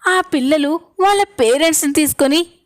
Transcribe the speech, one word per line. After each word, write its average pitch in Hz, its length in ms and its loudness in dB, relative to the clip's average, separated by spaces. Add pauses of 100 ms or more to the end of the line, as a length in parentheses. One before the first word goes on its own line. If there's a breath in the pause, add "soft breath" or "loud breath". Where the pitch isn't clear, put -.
ఆ 370 140 0
పిల్లలు 294 580 -2 (200)
వాళ్ళ 403 240 2
పేరెంట్స్ని 285 680 0
తీసుకొని 302 520 0 (200)